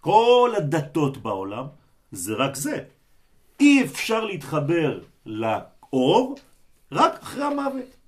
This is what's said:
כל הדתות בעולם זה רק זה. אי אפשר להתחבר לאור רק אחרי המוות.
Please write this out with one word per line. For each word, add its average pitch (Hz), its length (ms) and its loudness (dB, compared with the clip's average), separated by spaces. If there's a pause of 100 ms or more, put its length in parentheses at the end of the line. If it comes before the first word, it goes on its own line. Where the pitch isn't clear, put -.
כל 233 560 6
הדתות 151 600 -2
בעולם 104 480 -6 (460)
זה 98 220 -8
רק 131 220 -2
זה. - 280 -6 (760)
אי 277 240 6
אפשר 220 420 -4
להתחבר 147 760 -2 (260)
לאור 131 1080 -2 (560)
רק 277 300 0
אחרי - 220 -8
המוות. 277 640 -6